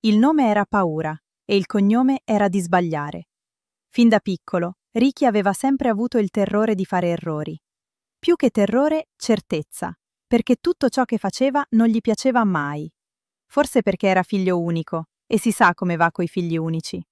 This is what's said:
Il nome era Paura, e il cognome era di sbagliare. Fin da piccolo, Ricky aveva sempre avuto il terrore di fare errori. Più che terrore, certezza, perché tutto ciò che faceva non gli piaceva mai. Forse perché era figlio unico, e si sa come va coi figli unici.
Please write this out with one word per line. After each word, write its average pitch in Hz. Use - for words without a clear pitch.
Il 214
nome 285
era 208
Paura, 160
e 208
il 196
cognome 233
era 208
di 196
sbagliare. 170
Fin 240
da 220
piccolo, 180
Ricky 262
aveva 202
sempre 269
avuto 226
il 208
terrore 208
di 185
fare 180
errori. 160
Più 339
che 254
terrore, 269
certezza, 175
perché 240
tutto 311
ciò 254
che 226
faceva 269
non 226
gli 220
piaceva 233
mai. 151
Forse 285
perché 196
era 185
figlio 185
unico, 165
e 220
si 233
sa 185
come 180
va 170
coi 175
figli 170
unici. 165